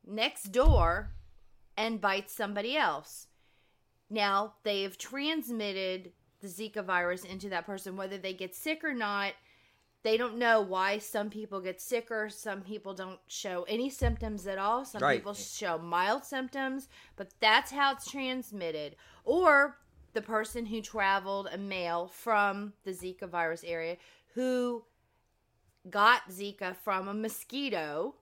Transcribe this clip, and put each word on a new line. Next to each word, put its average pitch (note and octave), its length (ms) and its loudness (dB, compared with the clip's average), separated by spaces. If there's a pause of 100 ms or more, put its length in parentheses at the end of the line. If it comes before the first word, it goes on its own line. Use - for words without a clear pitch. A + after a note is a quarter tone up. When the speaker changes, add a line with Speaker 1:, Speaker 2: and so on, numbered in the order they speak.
Speaker 1:
next G#3+ 460 -2
door G#3 600 6 (640)
and A3 240 -2
bites G3+ 340 0
somebody G#3 440 -2
else. D#3+ 500 -2 (840)
Now, G#3 440 2 (100)
they G3+ 200 0
have F#3+ 160 -6
transmitted G#3+ 1120 -4 (300)
the G3+ 60 -12
Zika G#3 380 -8
virus F3+ 380 0
into F#3+ 260 -10
that E3+ 160 -2
person. F#3+ 320 -8
Whether G3 220 -6
they F#3+ 140 -6
get F#3 200 -8
sick D#4 300 -4
or D#4 100 -2
not, G3+ 400 -2 (720)
they A3 140 4
don't A#3 200 0
know A#3 240 6
why F#3+ 380 0
some G#3 320 -4
people G#3 300 -8
get F3+ 200 -6
sicker. A3+ 480 -2
Some G3+ 320 -8
people G3 320 -10
don't F#3 340 -10
show F3+ 400 -4
any A#3+ 220 0
symptoms A3 560 -2
at G3 140 -4
all. A#3 260 2
Some - 160 -6
Speaker 2:
Right. - 180 4
Speaker 1:
people G3+ 140 -8
show F3+ 460 -4
mild F3+ 460 2
symptoms, C4 640 -4 (260)
but G3 240 -12
that's A3+ 320 6
how C#4 220 2
it's - 180 -10
transmitted. G3+ 840 -6 (260)
Or D4 560 6 (320)
the A3 100 -2
person A3 460 -2
who A3 140 -4
traveled, G3 680 0
a F3 60 -6
male F3+ 500 -2
from G3+ 640 0 (100)
the F#3+ 80 -8
Zika F#3 360 -8
virus E3+ 360 -2
area, E3+ 340 -4 (380)
who B3 480 0 (1040)
got G#3+ 400 6
Zika F#3+ 460 -8
from F#3+ 320 -2
a G3+ 80 -6
mosquito G#3+ 1080 -4